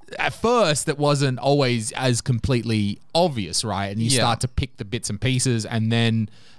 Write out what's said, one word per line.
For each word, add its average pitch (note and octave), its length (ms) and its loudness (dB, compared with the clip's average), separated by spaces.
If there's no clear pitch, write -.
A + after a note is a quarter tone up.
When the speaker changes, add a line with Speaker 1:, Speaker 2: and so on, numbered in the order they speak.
Speaker 1:
at D3+ 160 -2
first, G#3 560 2
it C#3+ 80 -2
wasn't C#3+ 400 2
always B2+ 540 2
as B2+ 300 0
completely A2+ 800 0
obvious, C3+ 500 0
right? G2+ 240 -2
And G2+ 140 -4
you A2+ 80 0
Speaker 2:
Yeah. A#2+ 120 2
Speaker 1:
start A#2 200 2
to B2+ 60 0
pick - 300 -6
the A2 80 -10
bits G2+ 240 -6
and G2+ 120 -6
pieces, B2+ 440 0
and A2+ 260 -2
then, A2+ 380 2